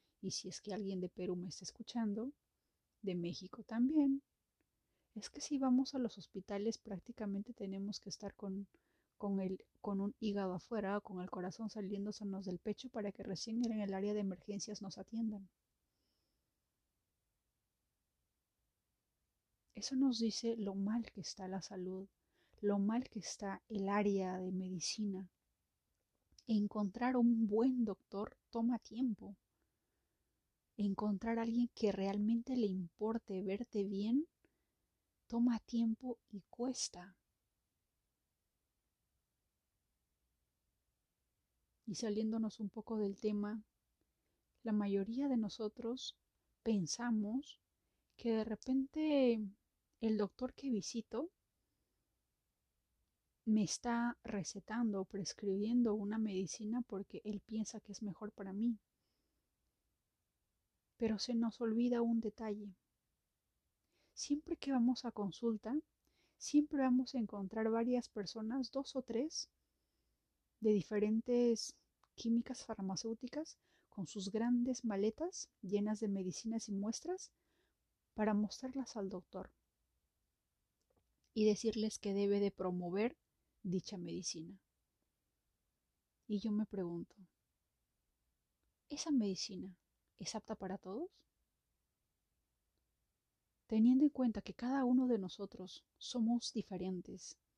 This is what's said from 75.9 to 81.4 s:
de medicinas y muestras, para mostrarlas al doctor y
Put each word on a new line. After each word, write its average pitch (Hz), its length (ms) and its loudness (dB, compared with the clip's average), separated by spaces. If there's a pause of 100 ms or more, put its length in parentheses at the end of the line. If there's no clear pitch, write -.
de 220 80 0
medicinas 196 600 -2
y 208 40 -4
muestras, 233 600 -4 (800)
para 214 200 2
mostrarlas 254 640 -2
al 196 120 -2
doctor 185 420 -10 (1800)
y 214 100 4